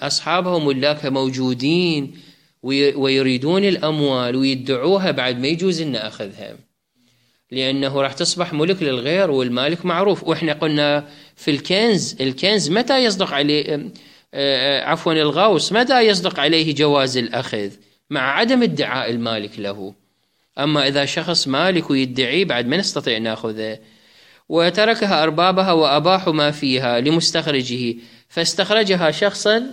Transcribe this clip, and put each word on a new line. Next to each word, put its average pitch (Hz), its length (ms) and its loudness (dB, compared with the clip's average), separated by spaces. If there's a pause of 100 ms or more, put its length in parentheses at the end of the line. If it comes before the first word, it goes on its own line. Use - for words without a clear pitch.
أصحابها 175 500 -2
وملاكها 147 580 0
موجودين 135 1080 0 (420)
وي-، 139 320 2
ويريدون 135 720 2
الأموال 143 720 0
ويدعوها، 135 720 0
بعد 127 280 -2
ما 135 100 -2
يجوز 170 320 -2
إن 143 160 -4
أخذها، 107 600 -10 (920)
لأنه 135 500 -2
راح 135 120 0
تصبح 170 400 -4
ملك 175 300 0
للغير 151 480 0
والمالك 131 560 0
معروف. 180 380 0
وإحنا 160 280 0
قلنا 147 560 0 (280)
في - 140 -4
الكنز، 185 680 0
الكنز 147 500 0
متى 247 340 2
يصدق 190 300 -2
عليه، 147 400 0
آه، - 160 -6 (440)
آه، 135 500 0
عفوا، 160 280 0
الغوص 160 600 2
متى 247 280 2
يصدق 185 400 2
عليه 156 340 2
جواز 139 420 2
الأخذ؟ 113 540 -4 (400)
مع 139 280 -2
عدم 240 240 2
ادعاء 131 480 -2
المالك 113 480 -6
له. 101 360 -10 (640)
أما 143 300 0
إذا 143 160 0
شخص 160 440 -2
مالك 160 420 0
ويدعيه، 131 540 0
بعد 123 220 -2
ما 143 100 0
نستطيع 143 420 -2
ناخذه. 110 600 -6 (680)
"وتركها 185 760 2
أربابها 180 500 2
وأباحوا 165 600 2
ما 147 180 2
فيها 127 500 0
لمستخرجه"، 135 920 0 (340)
فاستخرجها 185 800 0
شخصا 208 640 0